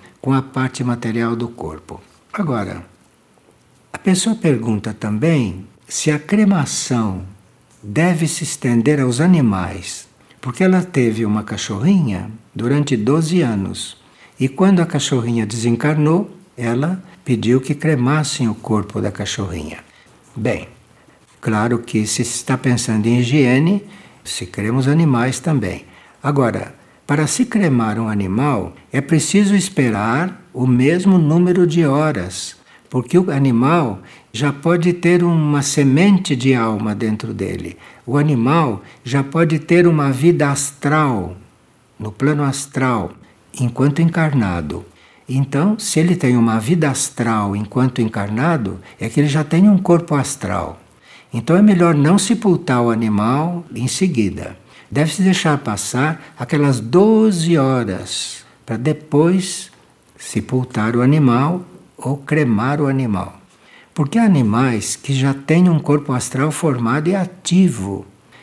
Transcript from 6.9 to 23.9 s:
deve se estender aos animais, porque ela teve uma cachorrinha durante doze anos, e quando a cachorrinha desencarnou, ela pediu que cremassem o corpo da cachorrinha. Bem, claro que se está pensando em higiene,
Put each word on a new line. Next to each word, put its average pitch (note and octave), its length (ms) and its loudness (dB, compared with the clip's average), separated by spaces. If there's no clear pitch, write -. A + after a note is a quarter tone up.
deve D#3 460 0
se - 160 -8
estender C3 560 0
aos B2 180 0
animais, G2 880 0
porque C3 240 -6
ela F#3 200 4
teve A#2 420 0
uma G#2+ 180 0
cachorrinha A2 880 -2
durante C#3 440 -2
doze D#3 420 0
anos, G2 560 -4
e C3 80 0
quando F#3+ 340 2
a E3 60 0
cachorrinha A#2 600 -2
desencarnou, D3 920 0
ela B2+ 480 -4
pediu A#2+ 380 2
que D3 120 -4
cremassem C#3+ 720 0
o G#2 80 -2
corpo G#2 460 -4
da G2+ 100 -2
cachorrinha. F2 680 -8
Bem, - 320 -4
claro A#2 380 0
que G#2+ 280 -2
se - 140 -4
está - 380 -4
pensando A2+ 480 0
em A#2+ 140 2
higiene, C#3+ 640 2